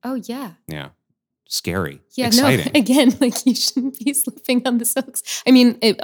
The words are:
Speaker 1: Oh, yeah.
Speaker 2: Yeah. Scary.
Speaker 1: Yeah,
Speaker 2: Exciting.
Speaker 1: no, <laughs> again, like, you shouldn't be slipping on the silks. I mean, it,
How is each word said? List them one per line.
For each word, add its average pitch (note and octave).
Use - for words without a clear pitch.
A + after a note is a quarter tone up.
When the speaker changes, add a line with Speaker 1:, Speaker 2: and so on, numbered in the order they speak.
Speaker 1:
Oh, C4
yeah. A#3
Speaker 2:
Yeah. D2
Scary. E2+
Speaker 1:
Yeah, B3+
Speaker 2:
Exciting. A3+
Speaker 1:
no, D4+
<laughs> -
again, B3+
like, -
you B3
shouldn't -
be C4
slipping B3
on B3
the A#3+
silks. -
I B3+
mean, B3
it, A3